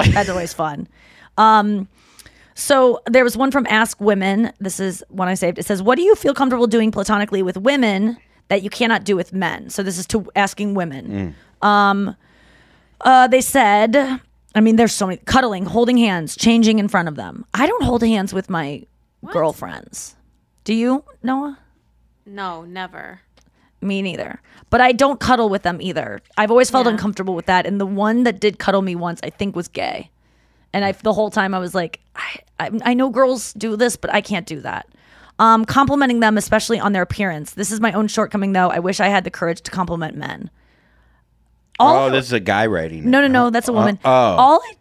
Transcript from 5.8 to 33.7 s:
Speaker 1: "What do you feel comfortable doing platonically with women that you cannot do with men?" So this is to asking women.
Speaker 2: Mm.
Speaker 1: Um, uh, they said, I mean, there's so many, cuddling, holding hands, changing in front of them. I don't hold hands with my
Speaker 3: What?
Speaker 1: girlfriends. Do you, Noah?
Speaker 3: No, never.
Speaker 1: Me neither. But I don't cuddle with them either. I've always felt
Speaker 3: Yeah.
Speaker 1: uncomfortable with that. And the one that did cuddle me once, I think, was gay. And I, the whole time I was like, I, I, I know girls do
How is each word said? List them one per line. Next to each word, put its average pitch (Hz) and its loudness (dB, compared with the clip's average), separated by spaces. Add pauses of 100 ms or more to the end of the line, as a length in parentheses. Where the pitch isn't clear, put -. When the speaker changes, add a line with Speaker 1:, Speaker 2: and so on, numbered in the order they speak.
Speaker 1:
"What 226 2
do 339 0
you 403 4
feel 277 0
comfortable 247 2
doing 220 2
platonically 208 -2
with 180 -4
women 226 0 (320)
that 196 0
you 202 -8
cannot 226 0
do 202 0
with 170 -4
men?" 185 -6
So 202 -6
this 185 -6
is 185 -10
to 208 -2
asking 202 -2
women. 104 -6 (280)
Speaker 2:
Mm. 196 2
Speaker 1:
Um, 101 2 (840)
uh, 254 6
they 254 4
said, 240 2 (340)
I 214 4
mean, 226 6
there's 226 4
so 202 -4
many, 180 -8
cuddling, 214 0
holding 233 2
hands, 185 0
changing 226 4
in 202 0
front 170 0
of 147 -10
them. 92 -12
I 277 0
don't 427 0
hold 240 0
hands 214 0
with 190 -6
my 147 -8 (360)
Speaker 3:
What? 359 -16
Speaker 1:
girlfriends. - -6 (500)
Do 208 -4
you, 247 0 (200)
Noah? 269 -6 (680)
Speaker 3:
No, 190 -12
never. 180 -14 (600)
Speaker 1:
Me 196 -4
neither. - -8 (300)
But 240 4
I 254 6
don't 269 2
cuddle 233 2
with 190 -2
them 175 -4
either. 151 -8 (160)
I've 214 2
always 247 6
felt 254 2
Speaker 3:
Yeah. 233 2
Speaker 1:
uncomfortable 190 -4
with 165 -8
that. 180 2
And 202 -2
the 196 -4
one 214 0
that 226 0
did 208 -2
cuddle 196 0
me 185 -2
once, 175 -6
I 165 -10
think, 196 -6
was 170 -6
gay. - -8 (640)
And 202 -2
I, 196 0
the 214 -2
whole 208 -2
time 196 -2
I 185 -2
was 180 -8
like, 175 -6 (160)
I, - -12 (240)
I, 160 -8 (140)
I 247 2
know 262 0
girls 254 0
do 214 -6